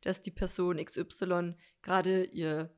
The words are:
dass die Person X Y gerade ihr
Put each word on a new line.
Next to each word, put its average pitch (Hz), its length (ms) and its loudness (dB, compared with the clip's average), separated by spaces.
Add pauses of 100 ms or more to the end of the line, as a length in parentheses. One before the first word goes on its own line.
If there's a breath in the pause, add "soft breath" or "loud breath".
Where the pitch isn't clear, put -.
dass 190 220 -2
die 185 80 -6
Person 180 480 0
X - 180 -6
Y 175 600 -2 (260 soft breath)
gerade 185 420 4
ihr 160 540 -4